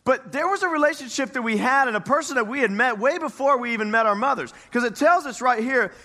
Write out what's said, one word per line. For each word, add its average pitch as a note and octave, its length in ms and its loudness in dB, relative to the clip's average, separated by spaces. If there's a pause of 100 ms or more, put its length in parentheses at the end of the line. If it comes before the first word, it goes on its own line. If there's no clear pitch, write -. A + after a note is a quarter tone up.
But B3 280 -2
there D#4 160 -2
was G4 160 -2
a F4+ 40 0
relationship D4 640 -2
that B3 80 -4
we A3 160 0
had C4 280 2
and A3 100 -2
a G3+ 40 -2
person D4 340 -2
that A3+ 140 0
we C4+ 100 -6
had A3 140 2
met A#3 260 0
way C#4 200 0
before C#4 380 0
we A#3+ 160 -4
even G#3+ 200 -2
met A3+ 120 4
our G#3 120 2
mothers. G#3 360 -2 (200)
'Cause A#3+ 100 0
it A3+ 140 -2
tells D#4+ 300 2
us B3 140 -10
right A#3+ 220 2
here B3 300 0 (120)